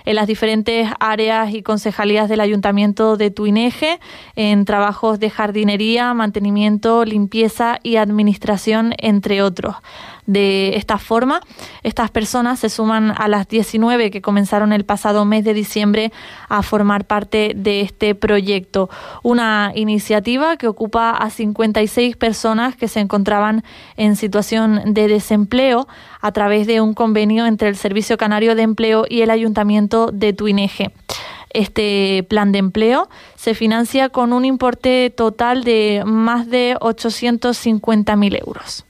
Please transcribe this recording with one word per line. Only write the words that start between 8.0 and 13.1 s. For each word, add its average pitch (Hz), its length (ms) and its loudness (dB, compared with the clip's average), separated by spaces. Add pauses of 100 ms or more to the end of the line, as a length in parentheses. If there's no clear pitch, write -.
entre 202 440 2
otros. 196 320 -2 (520)
De 196 500 0
esta 208 220 -2
forma, 254 420 0 (440)
estas 226 260 -4
personas 240 480 -2
se 220 100 -2
suman 220 480 0